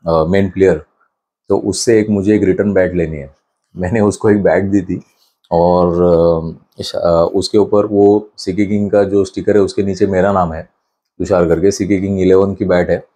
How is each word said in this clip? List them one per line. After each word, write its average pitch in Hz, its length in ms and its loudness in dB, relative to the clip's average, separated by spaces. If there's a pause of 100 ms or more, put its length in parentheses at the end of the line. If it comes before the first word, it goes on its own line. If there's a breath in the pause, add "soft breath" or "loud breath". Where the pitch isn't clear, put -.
अ, 80 180 0
मेन 98 260 0
प्लेयर, 92 340 0 (640)
तो 98 100 0
उससे 107 420 0
एक, 107 100 -2
मुझे 104 260 2
एक 98 60 2
रिटर्न 98 300 0
बैट 92 220 0
लेनी 82 220 -4
है। 69 180 -16 (420)
मैंने 92 240 -2
उसको 104 300 0
एक 104 120 2
बैट 90 220 2
दी 98 180 -2
थी 90 200 -8 (500)
और, 87 500 2
अ, 82 600 0 (160)
इस, - 160 -12
अ, 85 400 0
उसके 98 240 0
ऊपर 104 280 2
वो 104 500 2
सीके 98 300 -4
किंग 104 240 -4
का 101 140 2
जो 98 200 0
स्टिकर 101 320 -2
है, 101 60 4
उसके 95 200 -2
नीचे 98 240 -2
मेरा 95 260 0
नाम 87 200 0
है 80 100 -12 (560)
तुषार 87 300 0
करके, 85 220 2
सीके 98 300 -2
किंग 98 200 -4
इलेवन 95 340 2
की 101 100 -6
बैट 90 260 0
है। 104 260 -4